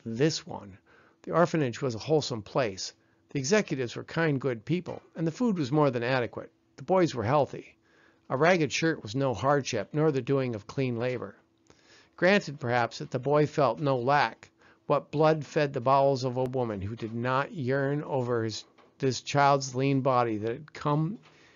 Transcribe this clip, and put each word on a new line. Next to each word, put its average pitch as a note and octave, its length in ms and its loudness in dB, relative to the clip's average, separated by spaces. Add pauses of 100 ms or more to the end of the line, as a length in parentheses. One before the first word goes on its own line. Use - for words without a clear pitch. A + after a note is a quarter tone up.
this B2 420 -2
one. G2 300 -14 (460)
The F#3 80 -10
orphanage D#3+ 500 0
was B2+ 140 -2
a G#2+ 40 -8
wholesome C3+ 420 -2
place. G2+ 520 -4 (380)
The C#3+ 80 -4
executives C3+ 580 -2
were A#2 80 -10
kind, D#3 340 0
good A#2+ 240 -4
people, E3+ 380 -4 (160)
and E3 100 -2
the D#3 60 -2
food G#3+ 260 0
was C3 100 -2
more D3 220 4
than A#2+ 100 -4
adequate. B2 480 -2 (280)
The - 60 -16
boys F3+ 300 2
were A#2 120 -2
healthy. C3+ 500 0 (540)
A C3+ 80 -2
ragged D#3+ 340 4
shirt D#3+ 320 -2
was A2 120 -10
no C3+ 180 0
hardship, B2+ 580 0
nor D3+ 220 2
the C3 80 0
doing C3 340 -2
of G2+ 120 -12
clean B2+ 300 -2
labor. A2+ 380 -4 (800)
Granted, F3+ 440 2
perhaps, A#2+ 400 0
that D3+ 120 -10
the - 80 -4
boy C#3+ 280 4
felt B2+ 320 2
no C#3 180 2
lack. B2 520 0 (360)
What C#3+ 260 0
blood D#3 340 2
fed D3 280 -2
the B2+ 80 -4
bowels C#3 420 4
of B2+ 140 -2
a B2+ 80 0
woman A#2+ 360 -4
who G#2 140 -6
did A2 180 -8
not C3 380 -2
yearn C#3 520 0
over A#2+ 420 0
his, G#2+ 180 -6 (360)
this C3 220 0
child's C#3 540 2
lean C3+ 240 2
body B2 380 2
that A2 140 -2
had D3+ 220 -12
come D#3 460 -2 (360)